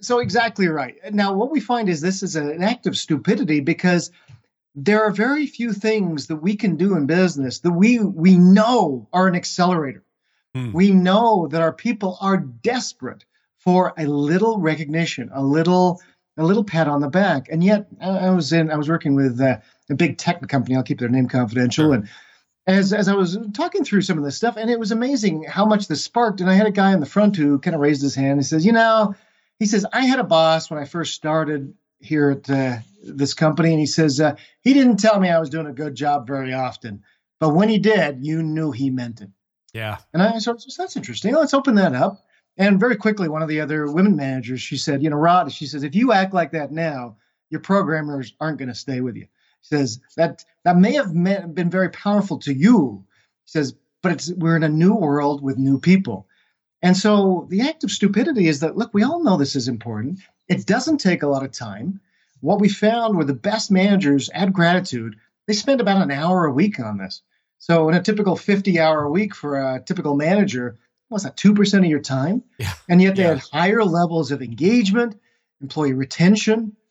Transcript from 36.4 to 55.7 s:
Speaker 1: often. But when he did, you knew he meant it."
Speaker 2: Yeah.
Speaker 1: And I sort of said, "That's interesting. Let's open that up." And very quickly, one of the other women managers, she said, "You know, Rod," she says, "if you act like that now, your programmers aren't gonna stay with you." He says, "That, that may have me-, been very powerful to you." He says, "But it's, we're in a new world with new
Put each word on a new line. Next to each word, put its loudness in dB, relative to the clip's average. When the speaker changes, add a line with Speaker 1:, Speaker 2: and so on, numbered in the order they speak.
Speaker 1:
often. -8
But 2
when 4
he 2
did, 0
you -4
knew -4
he -4
meant -8
it." -18
Speaker 2:
Yeah. -8
Speaker 1:
And 2
I 2
sort -4
of -20
said, -10
"That's -12
interesting. -6
Let's 2
open 2
that 4
up." -2
And 4
very 2
quickly, -2
one -4
of -4
the -2
other -4
women 4
managers, -6
she -8
said, -4
"You 0
know, -2
Rod," 2
she -12
says, -10
"if -8
you 2
act 0
like -2
that -6
now, -8
your -10
programmers -2
aren't -6
gonna -10
stay -8
with -6
you." -16
He -6
says, -2
"That, -2
that 4
may 6
have -2
me-, -2
been -2
very 0
powerful -4
to -6
you." 2
He -20
says, -4
"But 0
it's, -8
we're 0
in 2
a 0
new 4
world 0
with -4
new 2